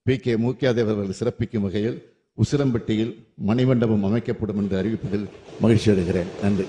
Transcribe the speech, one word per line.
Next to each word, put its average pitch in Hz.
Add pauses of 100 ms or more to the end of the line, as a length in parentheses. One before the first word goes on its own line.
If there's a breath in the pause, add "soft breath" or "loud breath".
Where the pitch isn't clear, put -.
பி 131
கே 123
மூக்கியா 123
தேவர் 110
அவர்கள் 98
சிறப்பிக்கும் 113
வகையில் 104 (220)
உசிலம்பட்டியில் 117 (240)
மணிமண்டபம் 117
அமைக்கப்படும் 104
என்று 95
அறிவிப்பதில் 104 (320)
மகிழ்ச்சி 110
அடைகிறேன். 90
நன்றி. 101